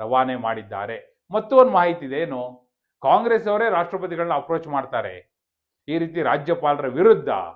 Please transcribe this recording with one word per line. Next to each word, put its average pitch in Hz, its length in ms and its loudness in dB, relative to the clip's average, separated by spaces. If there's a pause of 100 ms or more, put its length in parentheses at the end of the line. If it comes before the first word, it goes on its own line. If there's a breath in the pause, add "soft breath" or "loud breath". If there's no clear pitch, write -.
ರವಾನೆ 127 360 0
ಮಾಡಿದ್ದಾರೆ. 107 960 -8
ಮತ್ತು 214 260 0
ಒಂದು 247 140 8
ಮಾಹಿತಿ 175 360 2
ಇದೆ, 135 140 -4
ಏನು, 127 460 -8 (360)
ಕಾಂಗ್ರೆಸ್ 220 460 2
ಅವರೇ 214 220 2
ರಾಷ್ಟ್ರಪತಿಗಳನ್ನ 170 640 -2
ಅಪ್ರೋಚ್ 160 360 -2
ಮಾಡ್ತಾರೆ. 113 680 -6 (520)
ಈ 156 100 -2
ರೀತಿ 165 240 -4
ರಾಜ್ಯಪಾಲರ 147 680 0
ವಿರುದ್ಧ, 156 400 4 (280)